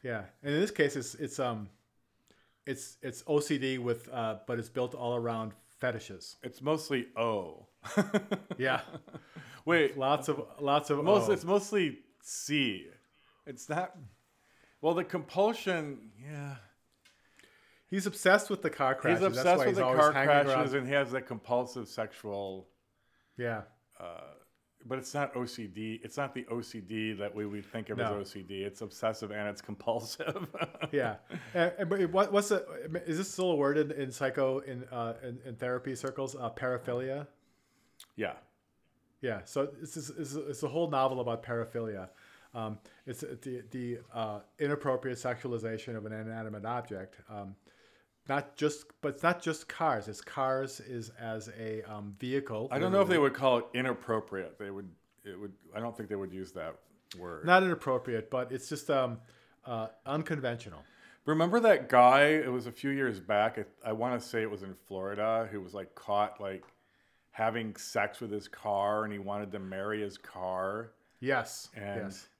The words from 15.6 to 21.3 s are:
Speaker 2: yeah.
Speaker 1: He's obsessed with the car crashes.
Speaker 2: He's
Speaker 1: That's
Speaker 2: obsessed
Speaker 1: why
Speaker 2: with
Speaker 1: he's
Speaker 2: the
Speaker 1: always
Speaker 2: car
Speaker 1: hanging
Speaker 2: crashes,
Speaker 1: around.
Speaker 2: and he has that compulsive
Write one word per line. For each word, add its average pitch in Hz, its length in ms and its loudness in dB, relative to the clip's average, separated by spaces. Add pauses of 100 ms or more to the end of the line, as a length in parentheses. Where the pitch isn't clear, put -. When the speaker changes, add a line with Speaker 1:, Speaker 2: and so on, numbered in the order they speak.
Speaker 2:
yeah. 143 340 -10 (1300)
Speaker 1:
He's 190 180 -2
obsessed 196 440 4
with 196 120 -2
the 160 80 2
car 135 240 2
crashes. 170 260 4
Speaker 2:
He's 190 80 6
Speaker 1:
That's 123 100 2
Speaker 2:
obsessed 175 200 8
Speaker 1:
why 131 80 4
Speaker 2:
with 180 80 4
Speaker 1:
he's - 40 2
Speaker 2:
the 131 60 4
Speaker 1:
always 131 160 6
Speaker 2:
car 151 120 10
Speaker 1:
hanging 139 160 4 (180)
Speaker 2:
crashes, 131 280 4
Speaker 1:
around. 139 80 2
Speaker 2:
and 123 60 -4
he 139 60 0
has 135 180 4
that 127 140 -2
compulsive 123 640 -2